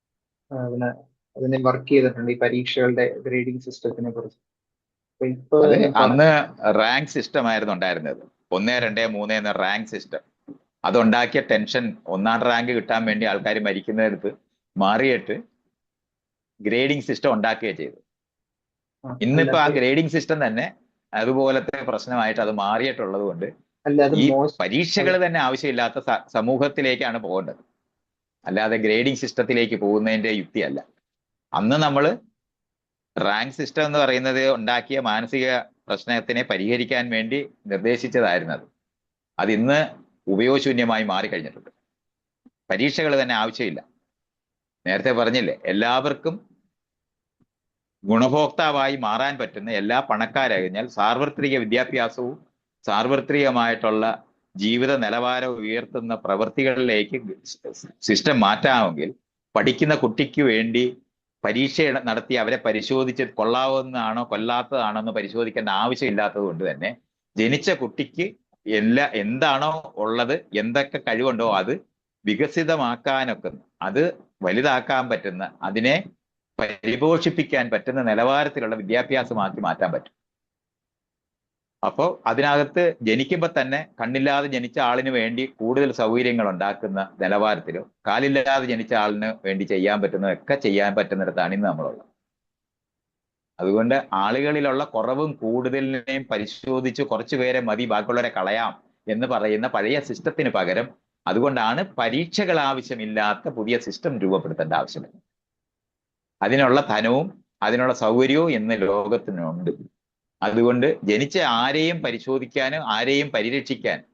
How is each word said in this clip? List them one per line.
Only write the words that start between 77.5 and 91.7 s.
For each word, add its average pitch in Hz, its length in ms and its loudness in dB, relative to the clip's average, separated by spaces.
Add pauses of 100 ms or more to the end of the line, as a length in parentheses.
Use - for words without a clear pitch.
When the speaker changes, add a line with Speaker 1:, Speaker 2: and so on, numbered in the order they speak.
Speaker 2:
പറ്റുന്ന 127 320 -2
നിലവാരത്തിലുള്ള 123 760 0
വിദ്യാഭ്യാസമാക്കി 113 840 -2
മാറ്റാൻ 85 320 -2
പറ്റും. - 280 -10 (1700)
അപ്പോ 160 400 -2
അതിനകത്ത് 143 760 2
ജനിക്കുമ്പോ 139 460 0 (120)
തന്നെ 135 280 -4 (120)
കണ്ണില്ലാതെ 135 460 0
ജനിച്ച 123 320 -6
ആളിന് 131 320 0
വേണ്ടി 120 360 0
കൂടുതൽ 127 460 0
സൗകര്യങ്ങൾ 120 560 2
ഉണ്ടാക്കുന്ന 98 720 -4
നിലവാരത്തിലോ 104 720 0 (160)
കാലില്ലാതെ 135 600 2
ജനിച്ച 113 280 -2
ആളിന് 107 400 0 (100)
വേണ്ടി 98 200 -2
ചെയ്യാൻ 98 380 0
പറ്റുന്നതൊക്കെ 98 520 -2
ചെയ്യാൻ 101 400 0
പറ്റുന്നിടത്താണ് 92 600 -2
ഇന്ന് 101 140 0
നമ്മളുള്ളത്. 76 380 -6 (1500)